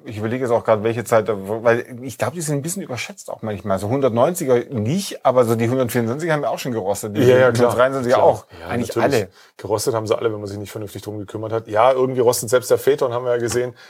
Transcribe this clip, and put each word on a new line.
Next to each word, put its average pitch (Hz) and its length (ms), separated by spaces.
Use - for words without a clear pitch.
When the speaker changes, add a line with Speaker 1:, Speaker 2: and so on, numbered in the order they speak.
Speaker 1:
ich 110 140
überlege 117 260
jetzt 120 80
auch 117 100
gerade, 107 200
welche 117 220
Zeit, 110 260
da, 107 80
weil 113 640
ich 131 160
glaub, 127 160
die 175 80
sind 147 160
ein - 20
bisschen 170 220
überschätzt - 480
auch - 100
manchmal. 98 380
So 101 100
hundertneunziger 131 800
nicht, 139 560
aber 127 220
so 117 80
die 117 160
hundertvierundzwanziger 131 640
haben 147 80
wir 117 80
auch 175 80
schon 127 140
gerostet. 101 440
Die 127 60
Speaker 2:
Ja, 123 60
ja, 127 80
klar. 117 220
Speaker 1:
hundertdreiundzwanziger 123 440
Speaker 2:
Klar. 139 100
Speaker 1:
auch. 123 180
Speaker 2:
Ja, 85 80
Speaker 1:
Eigentlich 120 260
Speaker 2:
natürlich. 120 280
Speaker 1:
alle. 92 60
Speaker 2:
Gerostet 104 380
haben 110 120
sie 104 80
alle, 113 160
wenn 107 100
man 104 80
sich 104 100
nicht 101 120
vernünftig 104 300
drum 104 180
gekümmert 107 340
hat. 113 140
Ja, 113 260
irgendwie 131 280
rostet 120 300
selbst 127 200
der 123 60
Phaeton, 135 380
haben 127 100
wir 123 80
ja 120 80
gesehen. 120 340